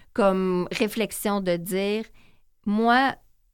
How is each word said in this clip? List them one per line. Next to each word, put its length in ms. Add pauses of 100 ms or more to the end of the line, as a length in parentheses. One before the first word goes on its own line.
(140)
comme 580
réflexion 680
de 160
dire, « 480 (600)
Moi, 480 (400)